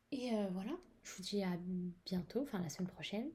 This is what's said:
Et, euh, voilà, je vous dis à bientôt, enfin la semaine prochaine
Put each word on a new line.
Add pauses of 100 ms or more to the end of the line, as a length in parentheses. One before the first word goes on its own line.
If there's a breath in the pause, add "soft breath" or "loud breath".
(120)
Et,
euh,
voilà, (300)
je
vous
dis
à (460)
bientôt,
enfin
la
semaine
prochaine